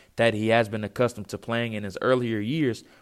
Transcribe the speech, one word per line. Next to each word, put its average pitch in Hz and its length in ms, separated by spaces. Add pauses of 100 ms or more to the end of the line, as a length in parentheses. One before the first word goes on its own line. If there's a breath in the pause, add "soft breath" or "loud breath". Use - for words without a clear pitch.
(140 soft breath)
that 117 180
he 107 160
has 113 200
been 107 160
accustomed 110 440
to 101 100
playing 117 340
in 104 100
his 95 180
earlier 120 380
years 123 460 (180 soft breath)